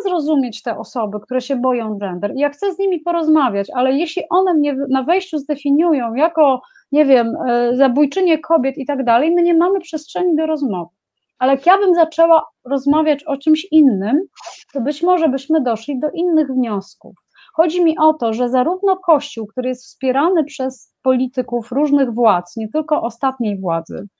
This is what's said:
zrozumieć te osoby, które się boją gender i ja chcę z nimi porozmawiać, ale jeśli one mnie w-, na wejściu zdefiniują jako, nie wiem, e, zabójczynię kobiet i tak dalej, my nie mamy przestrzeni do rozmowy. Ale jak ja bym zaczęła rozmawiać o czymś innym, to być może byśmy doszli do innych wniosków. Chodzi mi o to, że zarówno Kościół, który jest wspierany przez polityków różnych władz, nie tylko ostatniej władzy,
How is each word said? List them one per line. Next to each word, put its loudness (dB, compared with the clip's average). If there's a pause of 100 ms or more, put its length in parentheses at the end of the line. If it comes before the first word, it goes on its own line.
zrozumieć -2
te -6
osoby, -6
które -4
się -4
boją -2
gender -6
i -6
ja 0
chcę -6
z -10
nimi -2
porozmawiać, 0
ale 0
jeśli -4
one 2
mnie 0
w-, -6
na 0
wejściu -2
zdefiniują 0
jako, 2 (300)
nie 4
wiem, 4 (120)
e, 0
zabójczynię 2
kobiet 0
i -8
tak -4
dalej, 2
my 2
nie 2
mamy 2
przestrzeni -4
do 0
rozmowy. -4 (480)
Ale 2
jak -2
ja 6
bym 2
zaczęła 4 (200)
rozmawiać 0
o -4
czymś 0
innym, 4 (520)
to -4
być -4
może 2
byśmy 0
doszli -4
do -2
innych 0
wniosków. -4 (380)
Chodzi 0
mi 2
o 4
to, -4
że -2
zarówno 0
Kościół, -2
który -8
jest -8
wspierany -2
przez -10
polityków -2
różnych 0
władz, 0
nie -6
tylko -2
ostatniej -4
władzy, -6 (120)